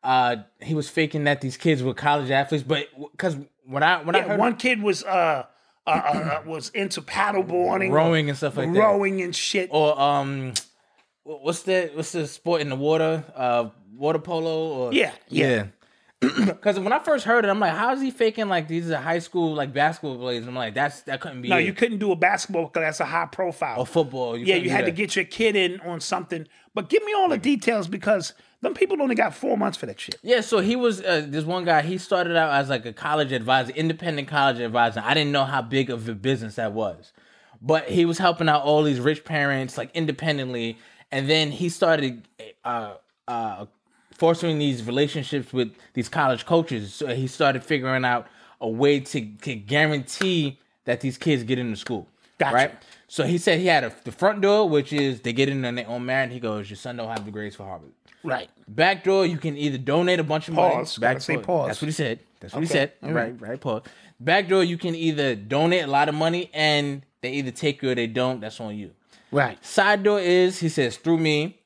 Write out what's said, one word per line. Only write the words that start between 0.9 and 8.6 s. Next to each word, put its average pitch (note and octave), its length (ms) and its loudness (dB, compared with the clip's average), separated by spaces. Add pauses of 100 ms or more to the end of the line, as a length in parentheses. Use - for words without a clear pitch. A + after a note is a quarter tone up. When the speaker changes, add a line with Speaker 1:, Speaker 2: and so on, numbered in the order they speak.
Speaker 1:
that C#3+ 160 2
these C3 160 -6
kids D3+ 260 2
were B2+ 120 -2
college D3 360 0
athletes, C#3 340 0
but C#3+ 280 -2
w-, C#3 240 -16
'cause F3 200 -2 (300)
when C3 160 -2
I, E3 200 4
when E3 120 -4
I G3 60 6
Speaker 2:
Yeah, G3 80 -4
Speaker 1:
heard G#3 120 0
Speaker 2:
one A3+ 160 2
kid A#3+ 260 0
was, G3+ 220 0
uh, E3 400 2 (420)
uh, - 40 0
uh, - 20 4
uh, D3+ 540 0
was D#3+ 240 -8
into G3 320 -4
paddle G3 400 -2
boarding, F3+ 500 0
Speaker 1:
Rowing D#3+ 360 4
and C#3+ 80 -2
stuff C#3 200 -4
like C#3 160 -2